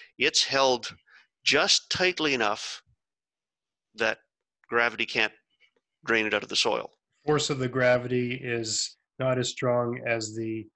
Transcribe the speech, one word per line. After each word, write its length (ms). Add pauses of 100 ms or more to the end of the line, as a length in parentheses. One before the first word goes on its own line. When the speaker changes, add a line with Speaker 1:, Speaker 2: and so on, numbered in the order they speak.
(180)
Speaker 1:
it's 260
held 500 (520)
just 440
tightly 440
enough 480 (1120)
that 220 (500)
gravity 380
can't 260 (720)
drain 200
it 80
out 100
of 60
the 80
soil. 340 (340)
Speaker 2:
Force 240
of 100
the 100
gravity 640 (100)
is 540 (200)
not 220
as 100
strong 560
as 300
the, 400